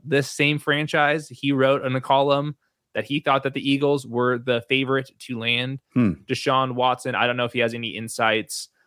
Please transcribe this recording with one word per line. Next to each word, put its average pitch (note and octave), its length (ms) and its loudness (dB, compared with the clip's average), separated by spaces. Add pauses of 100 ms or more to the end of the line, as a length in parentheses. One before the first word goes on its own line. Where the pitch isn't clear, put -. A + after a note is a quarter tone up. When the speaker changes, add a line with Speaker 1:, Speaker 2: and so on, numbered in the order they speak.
Speaker 1:
this C#3 260 0
same D3 300 2
franchise, D3+ 720 0
he C#3 240 -2
wrote C3+ 320 4
in C3 100 0
a C3 60 -2
column C#3+ 560 2 (360)
that A2+ 120 -4
he C#3+ 160 -2
thought C#3 220 2
that C3+ 100 -2
the C3+ 180 -2
Eagles C#3 340 2
were B2 320 0
the A#2+ 300 -2
favorite C3 420 0 (100)
to A#2+ 200 -10
land B2 400 -2 (140)
Speaker 2:
Hmm. A2+ 200 4 (140)
Speaker 1:
Deshaun C3 460 0
Watson. B2 420 0
I A2 100 2
don't B2 120 0
know B2 80 0
if A#2 80 -6
he B2+ 60 -2
has A#2 140 0
any A#2 160 -8
insights, A2 800 -2 (200)